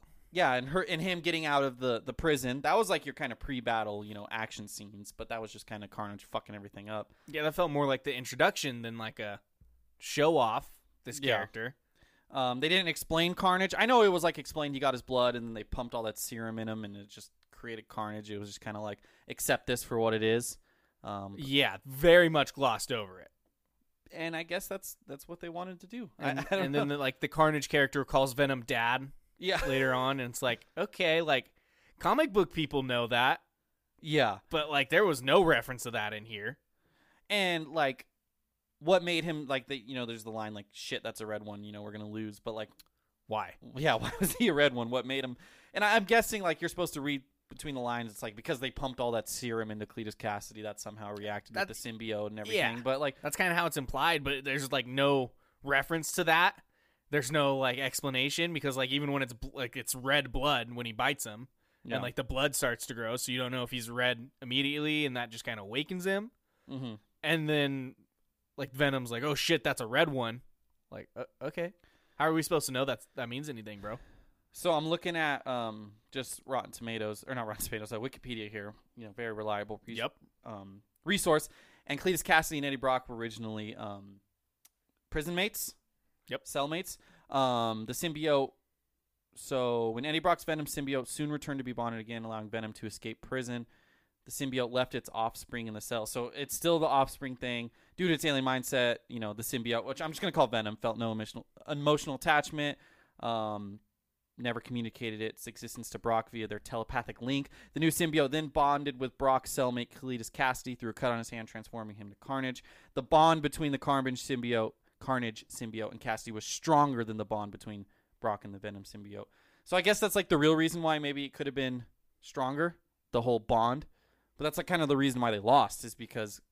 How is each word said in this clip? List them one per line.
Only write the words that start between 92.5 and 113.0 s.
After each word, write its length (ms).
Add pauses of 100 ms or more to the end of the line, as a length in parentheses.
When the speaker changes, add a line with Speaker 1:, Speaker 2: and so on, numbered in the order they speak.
Speaker 1:
to 120
escape 360
prison, 440 (600)
the 60
symbiote 400
left 240
its 180
offspring 540
in 60
the 80
cell. 240
So 300
it's 200
still 240
the 80
offspring 480
thing. 360 (240)
Due 120
to 60
its 120
alien 200
mindset, 520 (100)
you 120
know, 140
the 100
symbiote, 420
which 160
I'm 100
just 100
gonna 100
call 160
Venom, 300
felt 200
no 140
emotional, 340 (220)
emotional 480
attachment. 640 (440)
Um, 580 (580)
never 240
communicated 600
its 260
existence 420
to 100
Brock 320
via 160
their 120
telepathic 600
link. 280 (240)
The 80
new 100
symbiote 400
then 160
bonded 520
with 180
Brock's 340
cellmate 380
Cletus 420
Cassidy 440
through 160
a 20
cut 180
on 60
his 120
hand, 200
transforming 480
him 120
to 120
Carnage. 420 (300)
The 100